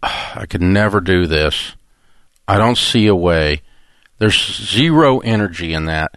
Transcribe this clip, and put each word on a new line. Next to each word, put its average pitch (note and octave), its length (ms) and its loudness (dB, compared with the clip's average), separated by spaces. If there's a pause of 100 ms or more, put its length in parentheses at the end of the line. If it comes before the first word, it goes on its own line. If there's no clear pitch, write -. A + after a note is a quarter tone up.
Ah, - 380 -8
I - 60 -10
could - 160 -4
never G2+ 380 2
do F2+ 260 2
this. D2+ 480 -2 (720)
I G2+ 120 0
don't A2+ 200 2
see A2 280 2
a G#2 80 4
way. E2 480 0 (560)
There's - 180 2
zero C#3 840 0
energy F#2+ 520 -2
in D#2+ 140 -4
that. D#2 300 -4